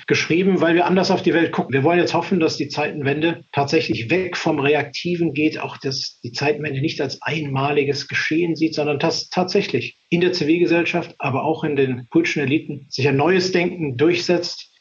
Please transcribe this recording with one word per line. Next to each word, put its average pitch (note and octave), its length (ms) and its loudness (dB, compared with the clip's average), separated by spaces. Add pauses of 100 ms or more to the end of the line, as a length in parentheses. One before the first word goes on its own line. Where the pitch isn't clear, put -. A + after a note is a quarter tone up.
geschrieben, F3 520 2
weil E3 140 2
wir F3 140 2
anders F#3 240 2
auf F3+ 100 0
die D3+ 140 2
Welt E3 160 2
gucken. - 200 -4
Wir C3+ 120 2
wollen E3+ 160 4
jetzt D#3+ 160 2
hoffen, E3+ 240 0
dass D#3 180 2
die D3 100 -4
Zeitenwende D3+ 760 -2 (100)
tatsächlich B2 560 0
weg F3 260 0
vom D#3 240 0
Reaktiven D3 760 0
geht, D3+ 260 0
auch - 180 -10
dass C3+ 440 -8
die A#2+ 100 -10
Zeitenwende D3 500 -2
nicht D#3+ 180 -2
als C3+ 220 -6
einmaliges C#3 840 0
Geschehen D#3+ 480 0
sieht, D#3 180 0
sondern D3 240 0
dass D#3+ 320 -2
tatsächlich F3+ 680 0 (120)
in E3+ 120 2
der F3 120 2
Zivilgesellschaft, E3+ 880 2
aber C3 240 -2
auch D#3 200 -2
in D3 120 -2
den B2+ 340 0
politischen E3 320 0
Eliten C#3+ 480 -2
sich C3 180 0
ein C3+ 100 2
neues F3+ 340 2
Denken E3+ 460 -2
durchsetzt, F3 840 0